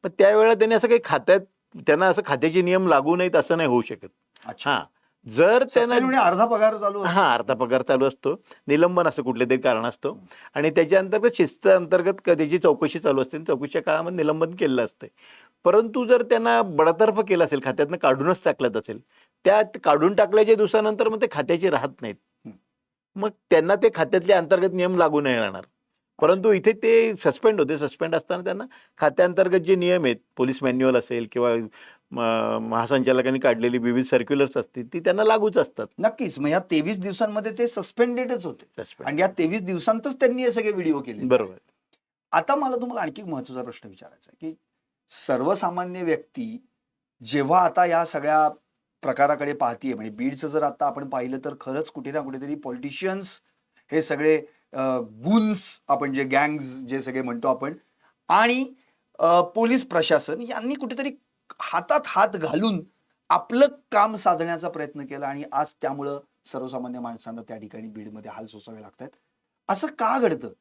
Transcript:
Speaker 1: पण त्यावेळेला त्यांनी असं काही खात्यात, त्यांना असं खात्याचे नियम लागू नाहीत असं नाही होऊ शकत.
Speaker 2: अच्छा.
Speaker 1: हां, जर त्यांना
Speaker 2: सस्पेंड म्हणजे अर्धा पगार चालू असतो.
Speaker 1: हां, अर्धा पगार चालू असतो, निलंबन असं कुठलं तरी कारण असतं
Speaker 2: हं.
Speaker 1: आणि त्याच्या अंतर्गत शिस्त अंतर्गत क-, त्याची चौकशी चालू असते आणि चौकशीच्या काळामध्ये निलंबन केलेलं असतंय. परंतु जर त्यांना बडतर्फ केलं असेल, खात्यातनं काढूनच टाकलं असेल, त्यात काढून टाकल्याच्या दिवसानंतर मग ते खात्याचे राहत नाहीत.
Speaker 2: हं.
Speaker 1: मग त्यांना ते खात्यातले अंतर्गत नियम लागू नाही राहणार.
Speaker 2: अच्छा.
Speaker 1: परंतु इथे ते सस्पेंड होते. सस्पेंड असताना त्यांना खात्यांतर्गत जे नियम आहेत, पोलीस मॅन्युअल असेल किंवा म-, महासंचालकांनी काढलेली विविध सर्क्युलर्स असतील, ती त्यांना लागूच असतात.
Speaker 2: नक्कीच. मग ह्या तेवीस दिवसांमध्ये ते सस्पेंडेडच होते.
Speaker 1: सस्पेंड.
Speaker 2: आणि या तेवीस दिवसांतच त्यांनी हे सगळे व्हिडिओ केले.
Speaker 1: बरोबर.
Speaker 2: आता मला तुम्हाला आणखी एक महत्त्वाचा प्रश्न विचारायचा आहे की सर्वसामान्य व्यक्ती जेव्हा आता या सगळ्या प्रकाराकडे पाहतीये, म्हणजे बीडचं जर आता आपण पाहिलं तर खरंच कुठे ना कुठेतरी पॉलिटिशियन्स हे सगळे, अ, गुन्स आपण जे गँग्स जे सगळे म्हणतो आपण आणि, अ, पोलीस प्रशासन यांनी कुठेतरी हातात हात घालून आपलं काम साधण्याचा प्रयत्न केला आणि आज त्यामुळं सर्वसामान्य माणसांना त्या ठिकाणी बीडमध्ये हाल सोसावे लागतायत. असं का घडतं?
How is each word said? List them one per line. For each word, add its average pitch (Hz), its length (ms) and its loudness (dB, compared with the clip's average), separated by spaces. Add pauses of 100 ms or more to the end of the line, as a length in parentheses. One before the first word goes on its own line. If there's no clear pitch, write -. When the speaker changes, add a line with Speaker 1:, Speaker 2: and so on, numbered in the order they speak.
Speaker 1:
पण 180 160 -6
त्यावेळेला 214 360 6
त्यांनी 220 200 2
असं 220 140 2
काही 233 160 6
खात्यात, 180 360 4 (360)
त्यांना 156 300 2
असं 190 200 2
खात्याचे 160 360 2
नियम 185 260 2
लागू 151 280 4
नाहीत 180 200 0
असं 160 200 2
नाही 160 120 0
होऊ 123 140 2
शकत. - 260 -12 (380)
Speaker 2:
अच्छा. - 240 -6
Speaker 1:
हां, 117 100 0 (500)
जर 139 160 4
त्यांना 254 220 4
Speaker 2:
सस्पेंड 240 340 2
म्हणजे 262 180 2
अर्धा 185 260 2
पगार 220 300 2
चालू 202 220 -4
असतो. 175 160 -4
Speaker 1:
हां, 160 200 4
अर्धा 120 200 -2
पगार 123 280 0
चालू 131 220 2
असतो, 139 400 -4 (220)
निलंबन 170 400 2
असं 147 160 -2
कुठलं 123 220 -2
तरी 127 120 2
कारण 123 260 0
असतं 120 260 -6
Speaker 2:
हं. - 100 -10 (360)
Speaker 1:
आणि 151 160 0
त्याच्या 165 280 4
अंतर्गत 202 380 2
शिस्त - 300 0
अंतर्गत 185 480 4 (100)
क-, 180 60 0
त्याची 160 280 2
चौकशी 160 400 2
चालू 135 240 0
असते 131 140 -6
आणि 160 120 -10
चौकशीच्या 143 340 -4
काळामध्ये 165 340 -4
निलंबन 160 380 -2
केलेलं 135 300 0
असतंय. - 240 -14 (560)
परंतु 220 400 2
जर 240 180 4
त्यांना 233 400 2
बडतर्फ 175 680 2
केलं 175 160 2
असेल, 143 200 0
खात्यातनं 147 320 -2
काढूनच 143 480 0
टाकलं 135 240 0
असेल, 107 300 -6 (460)
त्यात 208 200 6 (200)
काढून 196 300 4
टाकल्याच्या 214 400 4
दिवसानंतर 214 540 2
मग 220 140 -2
ते 247 80 2
खात्याचे 160 400 0
राहत 135 320 -4
नाहीत. 104 140 -10 (300)
Speaker 2:
हं. - 40 -16 (640)
Speaker 1:
मग 196 140 -4 (220)
त्यांना 170 240 6
ते 220 200 2
खात्यातले 175 380 2
अंतर्गत 180 420 2
नियम 180 220 0
लागू 151 240 4
नाही 131 160 0
राहणार. 95 240 -2
Speaker 2:
अच्छा. - 680 -6
Speaker 1:
परंतु 190 240 4
इथे 196 220 4
ते 226 440 2
सस्पेंड 196 440 2
होते. 143 180 0
सस्पेंड 165 360 -4
असताना 175 300 -4
त्यांना 190 200 -6 (340)
खात्यांतर्गत 180 600 2
जे 185 160 2
नियम 180 300 2
आहेत, 120 120 2 (200)
पोलीस 127 260 -2
मॅन्युअल 131 340 2
असेल 117 360 -2
किंवा 120 220 0 (560)
म-, 113 520 -2
महासंचालकांनी 127 760 0
काढलेली 120 400 0
विविध 120 260 0
सर्क्युलर्स 135 520 0
असतील, 120 360 -8
ती 170 80 -8
त्यांना 190 240 0
लागूच 220 320 2
असतात. 135 300 -2 (120)
Speaker 2:
नक्कीच. 208 400 -4
मग 147 100 -4
ह्या 165 100 0
तेवीस 185 400 -2
दिवसांमध्ये 208 600 -6
ते 240 100 0
सस्पेंडेडच 240 800 -4
होते. - 360 -14
Speaker 1:
सस्पेंड. - 260 -12
Speaker 2:
आणि 151 120 -4
या 190 60 4
तेवीस 190 360 -2
दिवसांतच 220 520 -4
त्यांनी 254 280 0
हे 240 100 0
सगळे 214 180 -2
व्हिडिओ 160 300 -2
केले. 110 220 -10
Speaker 1:
बरोबर. 113 320 0 (800)
Speaker 2:
आता 165 220 0
मला 269 220 -4
तुम्हाला 240 240 -8
आणखी 165 220 -8
एक 185 60 -12
महत्त्वाचा 131 340 -10
प्रश्न 120 260 -16
विचारायचा - 440 -20
आहे 160 180 -12
की 160 60 -18 (520)
सर्वसामान्य 180 920 -4
व्यक्ती 151 640 -6 (580)
जेव्हा 143 400 2
आता 175 220 2
या 170 180 0
सगळ्या 151 440 0 (540)
प्रकाराकडे 143 500 0
पाहतीये, 127 420 -4
म्हणजे 110 180 -10
बीडचं 135 360 -6
जर 151 140 -2
आता 143 240 -2
आपण 139 220 -6
पाहिलं 131 360 -6
तर 143 160 -8
खरंच 139 300 -8
कुठे 139 200 -12
ना 151 100 -4
कुठेतरी 135 340 -10
पॉलिटिशियन्स 147 880 -10 (520)
हे 156 100 0
सगळे, 151 400 0 (300)
अ, 131 260 -2
गुन्स 180 880 -2
आपण 143 240 -2
जे 135 120 -2
गँग्स 143 400 0
जे 131 380 -8
सगळे 131 200 -6
म्हणतो 123 260 -4
आपण 139 260 -2 (540)
आणि, 240 440 2 (460)
अ, 170 220 4
पोलीस 226 460 0
प्रशासन 160 540 0
यांनी 240 340 -8
कुठेतरी 269 360 -8 (500)
हातात 175 460 -2
हात 196 220 2
घालून 175 520 -2 (500)
आपलं 240 360 2 (260)
काम 220 220 2
साधण्याचा 170 540 -2
प्रयत्न 147 320 -10
केला 139 260 -10
आणि 139 160 -8 (100)
आज 147 200 -4 (100)
त्यामुळं 139 380 -6 (320)
सर्वसामान्य 127 460 -10
माणसांना 117 500 -14
त्या 113 80 -14
ठिकाणी 110 320 -16
बीडमध्ये 107 420 -18
हाल 113 160 -16
सोसावे 110 360 -20
लागतायत. 240 280 -20 (580)
असं 196 180 -4
का 240 320 -2
घडतं? 160 300 -2 (120)